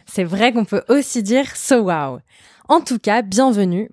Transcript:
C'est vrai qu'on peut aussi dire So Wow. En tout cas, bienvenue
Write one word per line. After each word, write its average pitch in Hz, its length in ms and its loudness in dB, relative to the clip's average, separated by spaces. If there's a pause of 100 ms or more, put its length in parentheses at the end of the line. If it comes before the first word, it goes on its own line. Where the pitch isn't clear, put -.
C'est - 160 -6
vrai 196 280 0
qu'on 226 140 -2
peut 196 240 -2
aussi 254 320 0
dire 247 340 0
So 240 280 2
Wow. 147 360 -4 (480)
En 320 140 4
tout 240 160 -4
cas, 214 240 0
bienvenue 202 720 0